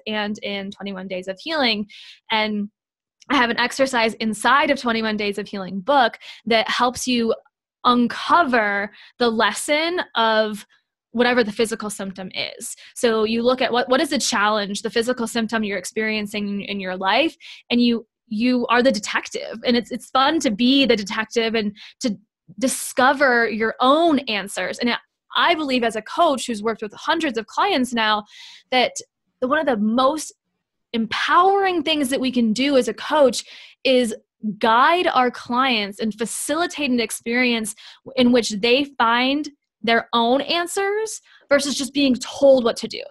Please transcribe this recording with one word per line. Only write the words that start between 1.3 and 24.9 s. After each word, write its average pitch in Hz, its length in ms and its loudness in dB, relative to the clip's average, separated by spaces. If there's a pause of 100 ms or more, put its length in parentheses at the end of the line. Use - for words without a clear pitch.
Healing. 233 500 -2 (420)
And 214 400 -2 (580)
I 269 80 0
have 240 140 2
an 233 80 -4
exercise 240 560 0
inside 240 560 2
of 277 100 0
twenty-one 226 360 -2
Days 208 220 -4
of 202 80 -8
Healing 190 340 -8
book 247 380 2 (280)
that 220 240 2
helps 247 360 -2
you 233 280 0 (500)
uncover 240 1080 2 (260)
the 240 100 2
lesson 294 720 0 (140)
of 220 500 0 (480)
whatever 240 320 2
the 202 80 -4
physical 214 380 -4
symptom 190 440 -10
is. - 400 -10 (200)
So 220 300 0
you 233 180 0
look 254 180 2
at 233 100 2
what, 240 200 0
what 254 100 4
is 330 100 0
the 294 80 0
challenge, 208 600 0
the 226 80 -6
physical 233 380 -2
symptom 220 360 -2
you're 202 140 -4
experiencing 208 720 -4
in, 202 140 -6
in 202 180 -8
your 185 160 -6
life, 220 400 0 (320)
and 240 140 2
you, 233 240 2 (220)
you 240 400 0
are 247 140 4
the 269 80 6
detective. - 760 -6
And 240 100 4
it's, 233 140 -2
it's - 180 -10
fun 277 320 2
to 269 100 0
be 254 360 4
the 233 100 4
detective 220 580 -4
and 208 220 -2 (240)
to 220 160 -2 (420)
discover 254 880 2
your 220 340 -2
own 294 400 4
answers. 202 580 -6
And 240 180 0 (400)